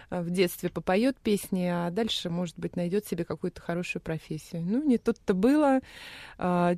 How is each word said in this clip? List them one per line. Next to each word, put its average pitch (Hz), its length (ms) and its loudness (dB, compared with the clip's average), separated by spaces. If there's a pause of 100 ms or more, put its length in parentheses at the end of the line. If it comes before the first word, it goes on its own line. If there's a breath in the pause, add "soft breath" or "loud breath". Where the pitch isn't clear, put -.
(100)
э, 180 120 -4
в 170 80 -4
детстве 175 400 0
попоет 208 460 2
песни, 190 500 0
а 175 240 0
дальше, 208 400 -2
может 170 260 -4
быть, 170 200 -8
найдет 180 280 0
себе 170 200 -4
какую-то - 360 -6
хорошую 175 400 -4
профессию. 160 600 -8
Ну, 220 220 0
не 262 120 4
тут-то - 380 0
было. 269 460 6 (580 loud breath)
А, 175 400 2